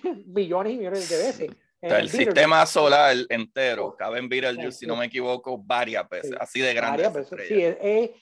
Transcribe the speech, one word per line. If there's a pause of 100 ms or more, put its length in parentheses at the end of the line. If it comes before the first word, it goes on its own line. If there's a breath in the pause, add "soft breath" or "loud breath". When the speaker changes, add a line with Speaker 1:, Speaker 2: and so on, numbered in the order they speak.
Speaker 1:
<laughs>
millones
y
millones
de
veces (340)
Speaker 2:
O
Speaker 1:
en
Speaker 2:
sea,
el
Speaker 1:
Betelgeuse.
Speaker 2:
sistema
solar (120)
entero
Speaker 1:
Oh,
Speaker 2:
cabe
en
Betelgeuse,
si
no
Speaker 1:
oh,
Speaker 2:
me
equivoco,
varias
veces.
Speaker 1:
sí,
Speaker 2:
Así
de
grande
Speaker 1:
varias
Speaker 2:
esa
Speaker 1:
veces.
Speaker 2:
estrella.
Speaker 1:
Sí,
es,
es, (120 loud breath)